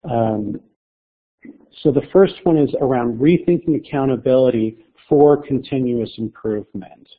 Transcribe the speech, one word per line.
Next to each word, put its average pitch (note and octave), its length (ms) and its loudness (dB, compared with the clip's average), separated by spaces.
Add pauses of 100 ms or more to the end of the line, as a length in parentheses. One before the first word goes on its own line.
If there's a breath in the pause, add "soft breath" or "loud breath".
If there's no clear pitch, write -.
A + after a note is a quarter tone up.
Um, A2 520 -4 (1200)
so D3+ 80 4
the C#3 220 -2
first F#3+ 300 4
one E3 140 2
is C#3+ 220 0
around A#2+ 400 -2
rethinking E3 560 2
accountability B2+ 1000 0 (300 soft breath)
for D3 300 6
continuous B2+ 800 -4
improvement. G#2+ 920 -10 (120)